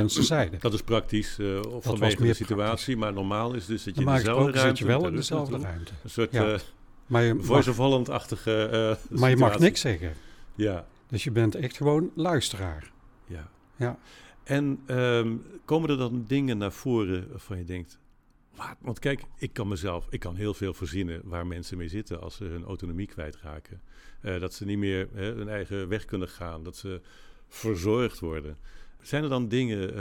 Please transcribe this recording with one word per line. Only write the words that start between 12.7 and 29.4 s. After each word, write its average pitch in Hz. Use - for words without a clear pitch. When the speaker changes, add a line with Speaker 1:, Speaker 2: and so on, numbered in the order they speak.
Speaker 2:
Ja. 82
Speaker 1:
Ja. 123
Speaker 2:
En, 139
ehm, 120
komen 160
er 143
dan 123
dingen 131
naar 101
voren 95
waarvan -
je 90
denkt, 90
"Wat?" -
Want 117
kijk, 139
ik -
kan 104
mezelf, 90
ik -
kan 90
heel 101
veel 95
verzinnen 85
waar 87
mensen 87
mee 85
zitten 87
als 87
ze -
hun 85
autonomie 90
kwijtraken. 78
Eh, 92
dat 90
ze -
niet 101
meer, 95
hè, 101
hun 107
eigen 98
weg 104
kunnen 95
gaan, 82
dat 90
ze 95
verzorgd 110
worden. 78
Zijn 147
er 151
dan 127